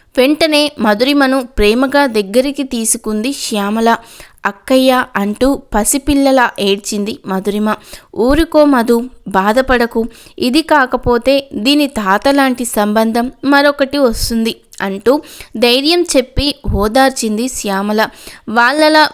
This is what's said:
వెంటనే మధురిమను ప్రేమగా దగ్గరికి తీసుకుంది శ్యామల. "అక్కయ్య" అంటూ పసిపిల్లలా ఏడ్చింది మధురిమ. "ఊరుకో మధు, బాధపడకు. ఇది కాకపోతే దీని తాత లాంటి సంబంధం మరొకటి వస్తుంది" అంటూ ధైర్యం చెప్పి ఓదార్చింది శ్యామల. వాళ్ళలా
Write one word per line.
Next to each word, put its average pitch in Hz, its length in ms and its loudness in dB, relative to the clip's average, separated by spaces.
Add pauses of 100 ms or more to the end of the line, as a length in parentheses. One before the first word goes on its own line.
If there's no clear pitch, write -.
(180)
వెంటనే 294 640 0
మధురిమను 262 640 2 (120)
ప్రేమగా 262 480 2
దగ్గరికి 233 560 -2
తీసుకుంది 226 680 -4
శ్యామల. 220 640 -2 (500)
"అక్కయ్య" 262 580 0 (120)
అంటూ 208 460 -2 (120)
పసిపిల్లలా 269 840 2
ఏడ్చింది 202 680 -4
మధురిమ. 202 480 -4 (420)
"ఊరుకో 302 480 2
మధు, 247 440 2 (200)
బాధపడకు. 233 760 0 (340)
ఇది 254 240 0
కాకపోతే 262 920 0
దీని 285 320 0
తాత 208 420 -2
లాంటి 269 360 0
సంబంధం 220 680 -2 (120)
మరొకటి 285 540 0
వస్తుంది" 226 580 -2 (260)
అంటూ 208 400 0 (340)
ధైర్యం 277 460 2
చెప్పి 277 520 -2 (200)
ఓదార్చింది 226 760 0
శ్యామల. 208 600 -2 (400)
వాళ్ళలా 302 640 2